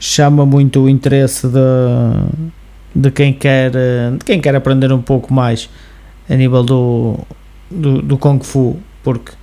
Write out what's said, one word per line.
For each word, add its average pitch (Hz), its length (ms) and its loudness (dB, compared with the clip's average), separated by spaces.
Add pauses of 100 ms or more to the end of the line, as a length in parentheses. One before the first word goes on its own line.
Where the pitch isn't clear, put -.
chama 147 440 2
muito 139 360 2
o 131 80 4
interesse 135 580 0
de, 127 100 0 (1400)
de 139 160 2
quem 139 220 0
quer, 135 420 0
eh, 123 380 0
de 139 140 -8
quem 196 160 0
quer 139 120 0
aprender 135 380 2
um 127 100 0
pouco 131 320 -2
mais 120 360 -2 (600)
a 139 60 0
nível 127 280 2
do, 120 540 0 (540)
do, 139 300 -2
do 143 160 -2
Kung 139 260 2
Fu, 131 320 -2 (260)
porque, 123 300 -6 (100)